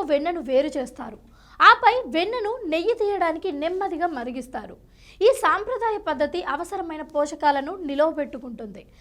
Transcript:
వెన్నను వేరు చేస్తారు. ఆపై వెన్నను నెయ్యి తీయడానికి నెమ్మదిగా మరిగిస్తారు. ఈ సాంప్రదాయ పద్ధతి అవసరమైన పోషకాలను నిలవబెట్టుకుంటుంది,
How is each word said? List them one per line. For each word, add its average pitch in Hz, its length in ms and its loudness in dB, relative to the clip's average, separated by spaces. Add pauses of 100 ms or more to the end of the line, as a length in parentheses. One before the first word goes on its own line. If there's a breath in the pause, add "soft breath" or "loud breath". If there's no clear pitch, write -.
వెన్నను 311 400 0
వేరు 285 280 4
చేస్తారు. 247 400 -8 (420 soft breath)
ఆపై 453 340 8 (220)
వెన్నను 415 360 -2 (220)
నెయ్యి 359 280 0
తీయడానికి 370 500 0 (100)
నెమ్మదిగా 349 560 -2
మరిగిస్తారు. 240 580 -10 (460 soft breath)
ఈ 453 100 8 (120)
సాంప్రదాయ 427 560 0 (100)
పద్ధతి 294 320 -2 (140)
అవసరమైన 330 580 -8
పోషకాలను 294 640 0 (140)
నిలవబెట్టుకుంటుంది, 262 920 -2 (180 soft breath)